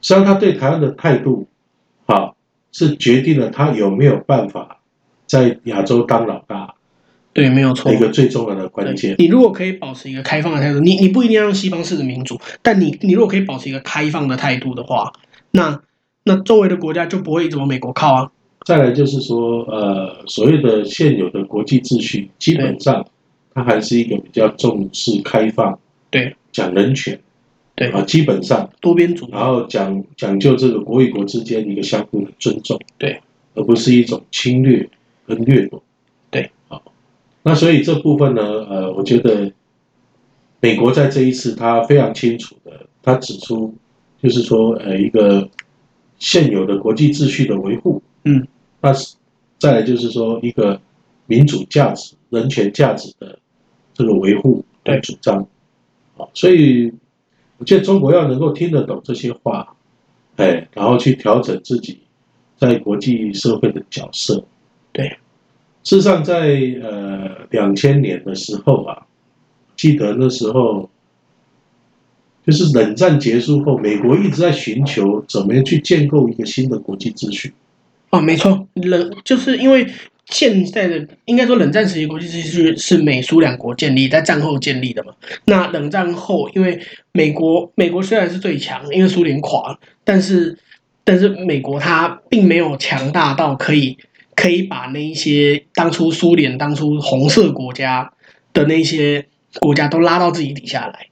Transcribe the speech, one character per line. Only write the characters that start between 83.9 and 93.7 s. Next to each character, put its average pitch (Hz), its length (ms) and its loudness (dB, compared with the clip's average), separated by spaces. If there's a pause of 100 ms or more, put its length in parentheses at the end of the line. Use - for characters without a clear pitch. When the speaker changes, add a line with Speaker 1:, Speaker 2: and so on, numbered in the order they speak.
Speaker 2:
立， 131 140 4
在 151 140 2
战 151 180 0
后 147 180 -2
建 131 240 -4
立 123 120 -6
的 107 100 -8
嘛。 - 80 -18 (340)
那 185 260 4
冷 147 200 -6
战 180 220 -2
后， 170 420 -4
因 190 60 0
为 175 180 0 (320)
美 156 220 2
国， 160 420 0
美 175 140 2
国 175 120 -4
虽 202 160 -2
然 180 120 0
是 175 80 -8
最 175 200 -4
强， 131 240 -10 (120)
因 185 80 2
为 190 80 6
苏 175 140 2
联 147 180 0
垮 139 300 -4
了， - 80 -16 (260)
但 196 160 4
是， 175 360 0 (460)
但 185 160 4
是 202 80 4
美 185 320 -2
国 139 200 -6
它 160 500 -2
并 208 180 4
没 165 100 4
有 156 200 -2
强 135 340 -4
大 151 220 0
到 143 220 -2
可 147 180 -2